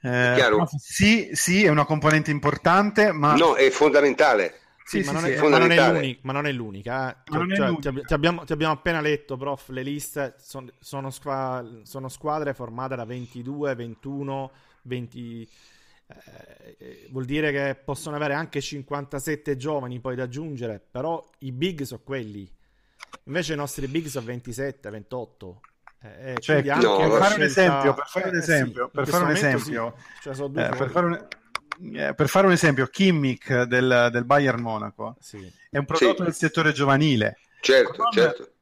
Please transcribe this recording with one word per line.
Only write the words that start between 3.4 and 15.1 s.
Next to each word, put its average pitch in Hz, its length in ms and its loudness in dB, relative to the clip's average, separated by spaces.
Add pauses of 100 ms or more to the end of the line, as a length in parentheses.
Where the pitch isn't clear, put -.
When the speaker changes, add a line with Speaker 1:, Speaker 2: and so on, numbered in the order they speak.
Speaker 2:
è 135 160 6
fondamentale. 139 880 4 (260)
Speaker 3:
Sì, 104 180 -2
Speaker 1:
Sì, - 80 -4
Speaker 3:
ma - 20 -4
Speaker 1:
sì, - 20 -
Speaker 3:
non 160 80 -2
Speaker 1:
sì, 170 80 -2
Speaker 3:
è, - 20 0
Speaker 1:
è 127 40 -2
Speaker 3:
ma - 40 -2
non 147 140 6
è 131 60 8
Speaker 2:
fondamentale. 165 380 6
Speaker 3:
l'uni-, 120 220 -4
ma 131 140 -8
non 143 120 -2
è 143 60 -2
l'unica, 120 580 -8
eh. - 60 -16 (140)
Speaker 1:
Ma 151 80 -4
non 175 140 -2
è 196 40 0
Speaker 3:
Cioè, 202 120 2
Speaker 1:
l'unica. 165 120 -2
Speaker 3:
ti 139 80 -6
ab-, 139 180 -8
ti - 60 -2
abbiamo, 165 320 0
ti 139 80 -6
abbiamo 156 220 0
appena 165 260 -4
letto, 147 380 -4
prof, 139 320 -8
le 131 120 -8
liste 143 540 -8
son-, 127 420 -18
sono 135 300 -12
squa-, 127 760 -8
sono 135 260 -14
squadre 147 420 -4
formate 127 440 -8
da 117 100 -8
ventidue, 127 680 -8
ventuno, 135 760 -10 (320)
venti, 120 680 -12 (580)